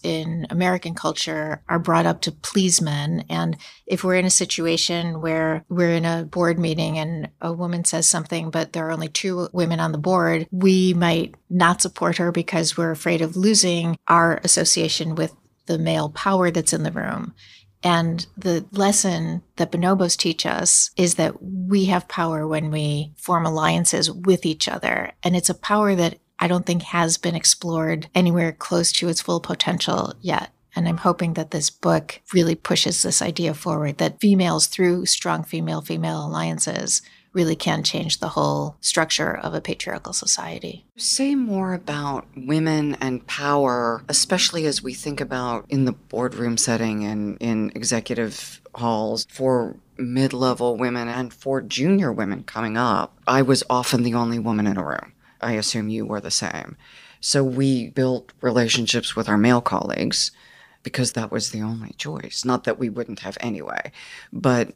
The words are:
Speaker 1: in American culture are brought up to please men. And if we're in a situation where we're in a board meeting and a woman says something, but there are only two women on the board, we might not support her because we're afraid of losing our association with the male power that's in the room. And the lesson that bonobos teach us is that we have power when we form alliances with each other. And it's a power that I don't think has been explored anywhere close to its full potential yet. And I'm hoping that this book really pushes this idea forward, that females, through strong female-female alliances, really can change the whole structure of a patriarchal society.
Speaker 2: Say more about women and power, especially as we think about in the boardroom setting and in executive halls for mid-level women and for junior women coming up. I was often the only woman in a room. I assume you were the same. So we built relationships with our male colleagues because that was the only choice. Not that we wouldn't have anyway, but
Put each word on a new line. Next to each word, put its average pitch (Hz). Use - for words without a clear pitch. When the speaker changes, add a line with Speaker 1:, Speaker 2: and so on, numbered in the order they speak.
Speaker 1:
in 165
American 175
culture 156
are 170
brought 170
up 170
to 170
please 185
men. 151
And 165
if 185
we're 185
in 185
a 185
situation 170
where 160
we're 170
in 165
a 165
board 170
meeting 160
and 156
a 165
woman 175
says 165
something, 165
but 160
there 160
are 160
only 160
two 180
women 170
on 165
the 151
board, 170
we 185
might 170
not 180
support 175
her 175
because 170
we're 165
afraid 165
of 165
losing 180
our 170
association 165
with 160
the 165
male 160
power 185
that's 165
in 160
the 156
room. -
And 170
the 170
lesson 185
that 170
bonobos 180
teach -
us -
is 175
that -
we 190
have 185
power 160
when 156
we 151
form 170
alliances 165
with 180
each 156
other. -
And 180
it's 170
a 175
power 208
that 170
I 175
don't 180
think 175
has 165
been 170
explored 160
anywhere 170
close 170
to 175
its 165
full 170
potential -
yet. -
And 170
I'm 165
hoping 175
that 160
this 151
book 165
really 165
pushes -
this -
idea 170
forward, 151
that 160
females, 185
through 180
strong 160
female-female 160
alliances, 160
really 160
can 156
change 160
the -
whole 147
structure 160
of 160
a 156
patriarchal -
society. -
Speaker 2:
Say 277
more 190
about 147
women 151
and 127
power, 127
especially 175
as 143
we 127
think 147
about 123
in 135
the 120
boardroom 117
setting 110
and 104
in 110
executive 113
halls 113
for 127
mid-level 127
women 120
and 120
for 135
junior 160
women 101
coming 110
up. 117
I 131
was 131
often 123
the 120
only 117
woman 107
in 95
a 85
room. -
I 117
assume 107
you 110
were 101
the -
same. -
So -
we 131
built 127
relationships 120
with 113
our 104
male 120
colleagues -
because -
that 110
was -
the 107
only 110
choice. -
Not 123
that 117
we 120
wouldn't 113
have 98
anyway, -
but 123